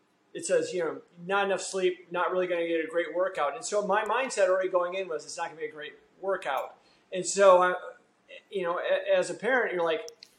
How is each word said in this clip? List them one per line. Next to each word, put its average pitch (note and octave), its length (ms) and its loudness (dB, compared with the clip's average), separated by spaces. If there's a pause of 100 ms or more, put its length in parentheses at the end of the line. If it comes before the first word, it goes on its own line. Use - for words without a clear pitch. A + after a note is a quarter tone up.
(340)
it E3+ 120 -10
says, D#3+ 280 0
you F3 100 -2
know, C#3 180 -6 (240)
"Not G3 200 0
enough F#3+ 160 0
sleep, F#3 500 -2
not E3+ 200 0
really F#3 140 0
gonna E3+ 220 -2
get E3 160 0
a D#3 40 -6
great D#3+ 280 -2
workout." F3 400 -2
And D#3+ 100 -10
so G#3 220 -2
my G3+ 160 2
mindset G#3+ 460 0
already F#3 200 2
going F3+ 240 0
in F#3+ 140 -6
was, D3+ 160 -8
"It's C#3+ 140 -14
not E3 100 -6
gonna D#3 140 -14
be D#3 40 -6
a D3+ 60 -8
great D3 220 -14 (280)
workout." F3+ 540 -4 (360)
And F3+ 140 -4
so, F#3 380 8
I, F3+ 120 4 (760)
you G3 100 -4
know, F3 160 -2
a-, F#3 400 0
as F3+ 140 0
a - 20 -6
parent, G#3 400 0
you're F3 120 0
like, D#3+ 160 0 (380)